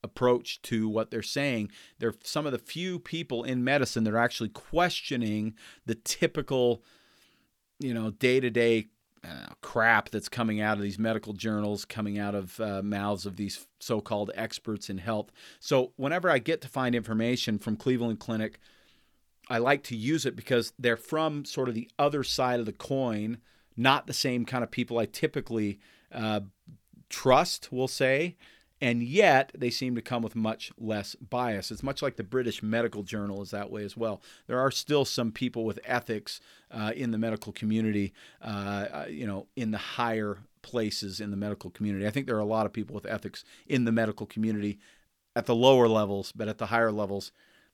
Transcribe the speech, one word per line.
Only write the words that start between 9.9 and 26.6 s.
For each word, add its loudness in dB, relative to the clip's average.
that's -6
coming 0
out 2
of -2
these -4
medical 0
journals, -2
coming -6
out -2
of, -6
uh, -2
mouths -2
of -10
these -6
so-called -2
experts -8
in -6
health. -4
So 2
whenever 0
I 6
get -2
to -14
find 0
information 0
from -2
Cleveland 0
Clinic, -6
I 0
like 4
to -6
use 0
it -2
because 0
they're 2
from -2
sort -2
of -2
the -6
other 2
side 0
of -2
the -6
coin, -2
not 4
the -6
same 0
kind -2
of -6
people -2
I 2
typically, -2
uh, -2